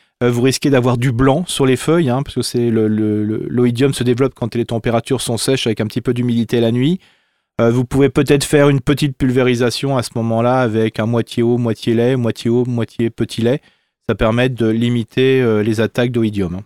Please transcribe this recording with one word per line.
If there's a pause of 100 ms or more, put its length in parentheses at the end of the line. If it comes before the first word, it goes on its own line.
(220)
euh,
vous
risquez
d'avoir
du
blanc
sur
les
feuilles,
hein,
parce
que
c'est
le,
le,
le,
l'oïdium
se
développe
quand
les
températures
sont
sèches
avec
un
petit
peu
d'humidité
la
nuit. (600)
Euh,
vous
pouvez
peut-être
faire
une
petite
pulvérisation
à
ce
moment-là
avec
un
moitié
eau,
moitié
lait,
moitié
eau,
moitié
petit
lait. (480)
Ça
permet
de
limiter,
euh,
les
attaques
d'oïdium,
hein.